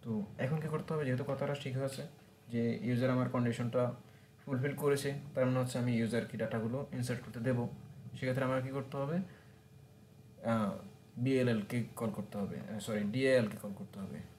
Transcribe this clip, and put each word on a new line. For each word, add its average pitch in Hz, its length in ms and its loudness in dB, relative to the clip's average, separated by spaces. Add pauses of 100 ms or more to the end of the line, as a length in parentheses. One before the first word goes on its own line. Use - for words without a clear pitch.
তো 107 240 -2 (120)
এখন 135 240 0
কি 156 60 -4
করতে 151 260 -2
হবে? 151 120 0
যেহেতু 127 220 0
কথাটা 143 260 0
ঠিক 135 240 -4
হয়েছে 135 300 -2 (420)
যে 117 320 2
user 123 280 2
আমার 127 200 4
কন্ডিশনটা 123 640 2 (520)
fulfill 135 300 0
করেছে, 143 440 2 (140)
তার 131 120 4
মানে 127 140 4
হচ্ছে 127 200 0
আমি 120 160 4
user 113 300 2
কি - 120 -8
ডেটাগুলো 113 560 0
insert 123 320 -2
করতে 113 140 -10
দেব। 120 280 2 (440)
সেক্ষেত্রে 131 340 0
আমার 131 160 2
কি 131 80 -4
করতে 135 280 -4
হবে? 143 200 0
আহ, - 1600 -4 (400)
বিএলএল 123 440 4
কে 117 220 -2 (120)
call 113 140 -2
করতে 101 280 -6
হবে, 90 220 -4
আহ, 107 200 -8
sorry, 107 240 -2
ডিএএল 127 440 4
কে 98 100 -6
call 101 160 -8
করতে 98 260 -12
হবে। 95 200 -8 (200)